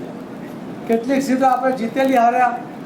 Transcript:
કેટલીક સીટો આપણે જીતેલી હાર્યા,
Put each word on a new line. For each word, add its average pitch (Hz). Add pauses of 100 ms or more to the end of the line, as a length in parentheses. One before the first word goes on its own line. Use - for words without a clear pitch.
(880)
કેટલીક 233
સીટો 262
આપણે 262
જીતેલી 254
હાર્યા, 240 (280)